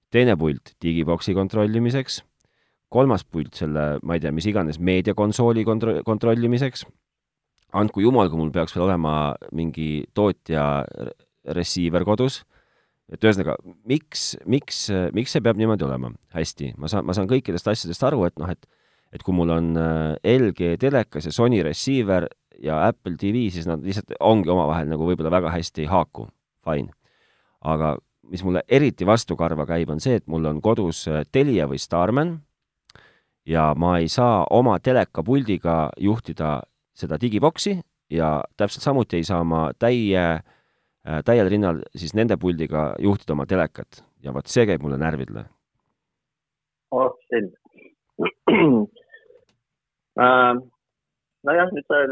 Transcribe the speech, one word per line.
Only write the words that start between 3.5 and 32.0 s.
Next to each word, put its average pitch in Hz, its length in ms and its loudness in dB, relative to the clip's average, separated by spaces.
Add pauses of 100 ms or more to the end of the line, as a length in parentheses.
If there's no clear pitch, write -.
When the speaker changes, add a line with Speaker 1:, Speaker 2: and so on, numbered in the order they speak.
Speaker 1:
selle, 73 440 -2
ma 85 160 -4
ei 78 80 -2
tea, 73 80 -2
mis 82 160 -2
iganes 85 280 -2
meediakonsooli 104 880 2
kontro-, 110 380 0
kontrollimiseks. 117 840 0 (920)
Andku 104 300 0
jumal, 117 260 6
kui 80 80 -2
mul 78 160 -2
peaks 82 220 -2
veel 87 80 0
olema 78 480 0 (160)
mingi 78 640 -6
tootja 80 560 0 (180)
re-, - 300 -12 (320)
receiver 87 600 -2
kodus. 120 360 0 (640)
Et - 180 -6
ühesõnaga, 95 320 4 (240)
miks, - 640 -4
miks, - 420 -2 (260)
miks 120 240 -4
see 131 80 0
peab 110 160 2
niimoodi 110 240 0
olema? 64 300 -6 (160)
Hästi, 76 480 -8
ma 71 120 -10
saan, 87 200 -2
ma 92 80 -2
saan 95 100 0
kõikidest 104 400 -2
asjadest 104 400 -4
aru, 139 180 0
et 87 140 -2
noh, 87 140 -6
et, - 160 -14 (440)
et - 120 -14
kui 92 100 0
mul 85 160 2
on, 82 240 0
äh, 80 380 0 (240)
L 113 180 2
G 85 240 -2
telekas 117 480 -2
ja 78 80 -8
Sony 117 300 2
receiver 98 640 0 (340)
ja 78 140 -4 (100)
Apple 90 320 -4
T 98 160 -2
V, 120 160 0
siis 85 160 -8
nad 80 160 -4
lihtsalt 98 400 -6
ongi 98 320 4
omavahel 80 320 0
nagu 80 220 -2
võib-olla 80 260 0
väga 85 160 2
hästi 82 320 -6
ei 76 80 -4
haaku. - 380 0 (380)
Fine. 73 260 -4 (680)
Aga 78 340 -2 (340)
mis 92 160 -10
mulle 90 240 0
eriti 139 340 2
vastukarva 82 640 0
käib, 82 240 -2
on 76 80 -4
see, 127 160 0
et - 160 -4
mul 80 160 -2
on 76 160 -2
kodus, 104 460 0
äh, 76 180 -2
Telia 131 400 2
või 67 160 -6
Starman 127 540 0 (1120)